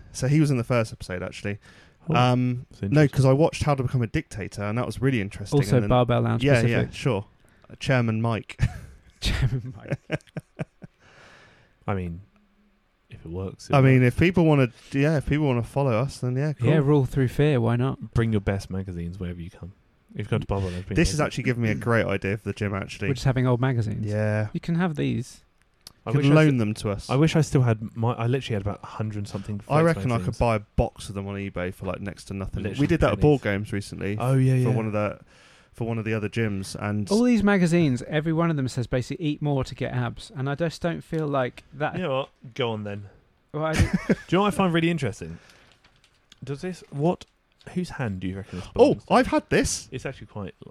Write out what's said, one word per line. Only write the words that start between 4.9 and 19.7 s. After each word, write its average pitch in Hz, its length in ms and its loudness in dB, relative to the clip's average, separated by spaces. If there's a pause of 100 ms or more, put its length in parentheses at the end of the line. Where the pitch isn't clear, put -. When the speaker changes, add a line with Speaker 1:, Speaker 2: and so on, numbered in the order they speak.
Speaker 1:
really 131 200 2
interesting. 101 380 -2
Speaker 3:
Also - 160 2
Speaker 1:
And 117 80 4
then 101 60 -2
Speaker 3:
Barbell 123 320 4
Lounge 117 220 0
Speaker 1:
Yeah, 135 160 6
Speaker 3:
specific. 117 300 2
Speaker 1:
yeah, - 60 -14
sure. 104 300 -2 (440)
Uh, - 100 -16
Chairman 117 420 0
Mike. 113 380 -4 (220)
<laughs> - 200 -20
Speaker 3:
<laughs> - 180 -20
Chairman 127 580 -2
Mike. 113 220 -8 (1900)
Speaker 2:
I 101 80 -2
mean, 90 260 -6 (880)
if - 160 -20
it 160 60 -12
works, - 380 -8
it 147 60 2
Speaker 1:
I 139 60 8
mean, 131 200 8
Speaker 2:
works. 123 140 4
Speaker 1:
if - 40 0
people 175 260 4
wanna, 139 240 4 (220)
yeah, 143 260 2
if 127 100 -2
people 147 200 0
wanna 120 160 0
follow 139 280 -2
us, 123 280 -2
then 123 160 -2
yeah, 147 180 -2
cool. 120 160 0
Speaker 3:
Yeah, 156 80 4
Rule 143 280 4
Through 131 240 0
Fear, 151 320 2
why 113 140 2
not? 123 380 -4
Speaker 2:
Bring 113 180 2
your 107 100 2
best 98 280 -4
magazines 92 500 -8
wherever 87 220 -8
you 82 80 -12
come. - 240 -16 (400)